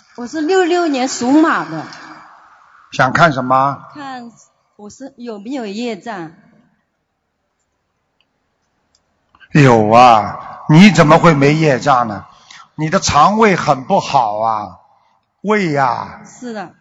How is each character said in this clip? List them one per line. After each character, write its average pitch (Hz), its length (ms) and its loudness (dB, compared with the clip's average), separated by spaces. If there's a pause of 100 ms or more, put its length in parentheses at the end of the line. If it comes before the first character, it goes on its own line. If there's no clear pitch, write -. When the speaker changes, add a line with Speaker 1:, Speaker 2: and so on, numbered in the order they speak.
(160)
Speaker 1:
我 240 100 -14
是 311 140 -10
六 370 240 0
六 349 240 -2
年 262 180 -4
属 240 240 -4
马 285 340 2
的。 156 220 -12 (1040)
Speaker 2:
想 127 220 -2
看 151 200 2
什 131 120 -6
么？ 131 500 -2
Speaker 1:
看 254 380 -16 (420)
我 208 160 -20
是 269 260 -20
有 233 220 -14
没 208 120 -14
有 269 140 -8
业 220 320 -8
障。 170 360 -14 (3250)
Speaker 2:
有 120 360 4
啊， 113 800 4
你 175 220 8
怎 160 160 2
么 160 140 4
会 165 140 4
没 143 200 2
业 151 240 0
障 123 300 0
呢？ 98 180 -12 (480)
你 156 160 -6
的 190 80 0
肠 175 400 0
胃 214 160 2
很 135 300 -4
不 180 160 -2
好 110 400 -2
啊， 107 400 -6 (640)
胃 185 340 -2
啊。 113 480 -4
Speaker 1:
是 - 280 -18
的。 196 280 -16